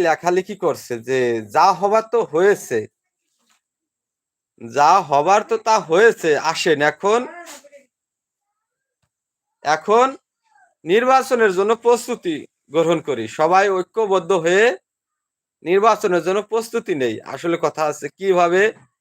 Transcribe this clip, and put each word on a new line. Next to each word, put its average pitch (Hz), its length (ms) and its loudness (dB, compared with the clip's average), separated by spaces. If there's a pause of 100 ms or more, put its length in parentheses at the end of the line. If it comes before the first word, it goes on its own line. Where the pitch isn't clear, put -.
লেখালেখি 180 580 -2
করছে 127 300 -4 (140)
যে 131 100 0 (360)
যা 156 180 4
হবার 202 400 0
তো 240 60 0 (140)
হয়েছে, 185 460 0 (2000)
যা 147 140 6 (180)
হবার 151 320 2 (100)
তো 226 60 -2 (100)
তা 220 100 2 (120)
হয়েছে, 180 420 4 (220)
আসেন 156 260 0 (140)
এখন, 214 280 -2 (2500)
এখন 202 420 0 (800)
নির্বাচনের 233 720 2
জন্য 202 140 2 (120)
প্রস্তুতি 233 520 -2 (380)
গ্রহণ 165 240 2 (100)
করি, 117 160 -4 (140)
সবাই 180 280 2 (100)
ঐক্যবদ্ধ 185 540 -2 (140)
হয়ে 190 220 2 (1000)
নির্বাচনের 196 600 0
জন্য 196 140 -2 (120)
প্রস্তুতি 226 500 -6
নেই। 117 120 -2 (200)
আসলে 170 300 -4
কথা 156 260 -2
আছে, 147 160 -10 (120)
কিভাবে 180 440 2 (380)